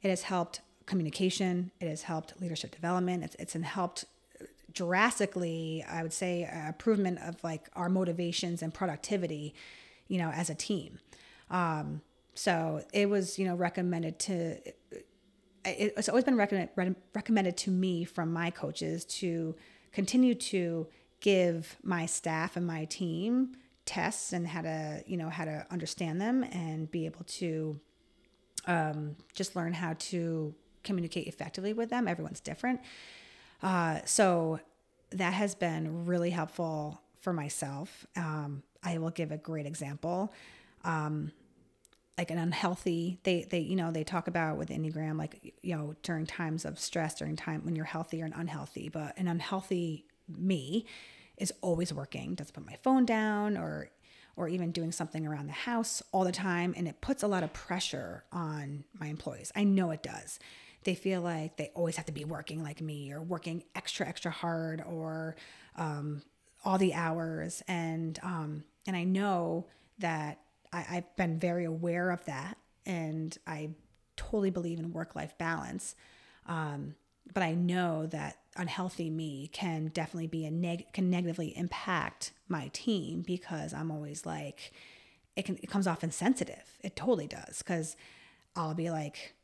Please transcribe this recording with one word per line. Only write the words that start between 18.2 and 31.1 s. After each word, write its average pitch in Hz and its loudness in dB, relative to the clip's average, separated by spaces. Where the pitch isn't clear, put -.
my 170 0
coaches 160 -4
to 165 -2
continue 247 6
to 170 0
give 175 6
my 170 0
staff 165 0
and 175 0
my 165 0
team 208 0
tests - -2
and 175 0
how 165 -2
to, 156 -2
you 185 -2
know, 160 -2
how 165 -4
to 156 -4
understand 165 -2
them 240 4
and 160 -2
be 160 -2
able 160 -8
to, 156 -2
um, 151 2
just - -4
learn 170 0
how 165 0
to 165 0
communicate 170 0